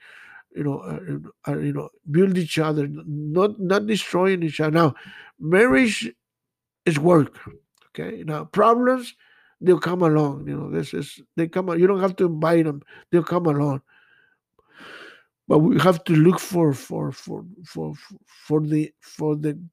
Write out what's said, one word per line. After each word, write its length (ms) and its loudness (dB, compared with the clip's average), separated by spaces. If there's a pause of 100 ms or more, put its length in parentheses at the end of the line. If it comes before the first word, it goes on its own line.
(540)
you 80 -8
know, 160 -4
uh, 720 -10
uh, 80 -4
you 140 -4
know, 160 -8 (240)
build 260 4
each 220 -2
other, 240 0
n-, 220 -10
not, 520 -2
not 300 0
destroying 560 0
each 160 -4
other. 100 0
Now, 240 4 (460)
marriage 680 2 (800)
is 100 0
work, 400 4 (520)
okay? 360 -12
Now, 200 -8
problems, 720 2 (440)
they'll 200 4
come 220 -2
along, 440 2
you 100 -8
know, 140 -10
this 240 -6
is, 260 -10 (160)
they 120 -2
come, 280 -4
you 120 6
don't 120 0
have 160 -2
to 100 0
invite 400 2
them, 160 -8 (280)
they'll 140 2
come 220 -2
along. 360 0 (1700)
But 100 4
we 220 4
have 240 2
to 100 -4
look 240 6
for, 340 0
for, 380 -8
for, 340 -12 (200)
for, 300 -10
for, 300 -20
for 360 -2
the, 400 -2
for 340 -6
the, 240 -6 (140)